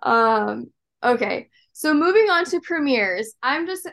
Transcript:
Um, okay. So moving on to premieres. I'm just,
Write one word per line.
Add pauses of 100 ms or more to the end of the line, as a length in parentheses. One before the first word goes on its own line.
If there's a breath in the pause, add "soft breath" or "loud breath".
Um, (320)
okay. (220)
So
moving
on
to
premieres.
I'm
just,